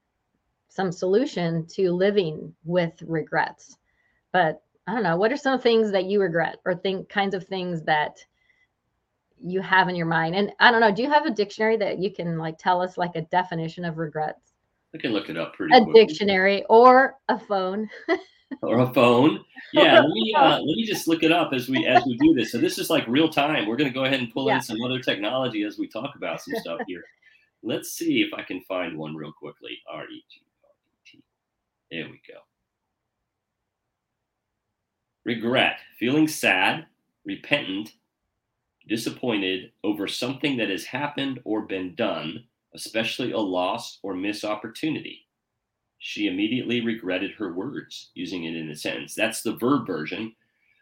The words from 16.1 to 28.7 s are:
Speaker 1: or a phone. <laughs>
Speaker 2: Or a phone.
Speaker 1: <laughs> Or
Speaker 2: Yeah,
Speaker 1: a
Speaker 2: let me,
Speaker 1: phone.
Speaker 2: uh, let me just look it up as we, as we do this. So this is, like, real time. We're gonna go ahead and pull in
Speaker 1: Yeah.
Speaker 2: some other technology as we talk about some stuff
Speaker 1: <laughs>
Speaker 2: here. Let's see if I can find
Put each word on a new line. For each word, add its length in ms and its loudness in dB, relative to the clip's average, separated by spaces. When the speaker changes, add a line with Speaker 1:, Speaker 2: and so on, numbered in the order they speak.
Speaker 1:
or 600 8
a 120 0
phone. 500 -2
<laughs> 120 0
Speaker 2:
Or 160 2
a 140 2
phone. 440 6
Speaker 1:
<laughs> 400 -6
Or 60 8
Speaker 2:
Yeah, 160 8
Speaker 1:
a 20 4
Speaker 2:
let 80 2
me, 240 0
Speaker 1:
phone. 100 6
Speaker 2:
uh, 140 6
let 180 -2
me 80 0
just 240 -2
look 140 2
it 100 4
up 220 2
as 160 -4
we, 160 0
as 220 4
we 100 -2
do 160 6
this. 180 0
So 60 -4
this 220 -2
is, 100 -4
like, 180 2
real 220 4
time. 380 0
We're 80 -2
gonna 160 0
go 140 -2
ahead 140 0
and 140 -6
pull 160 -2
in 60 4
Speaker 1:
Yeah. 40 0
Speaker 2:
some 240 -6
other 160 -4
technology 640 -2
as 140 -6
we 100 -6
talk 280 -10
about 260 -8
some 140 -8
stuff 280 -6
Speaker 1:
<laughs> 40 -10
Speaker 2:
here. 160 -12
Let's 300 -6
see 320 -2
if 100 -8
I 80 -10
can 200 -12
find 360 -8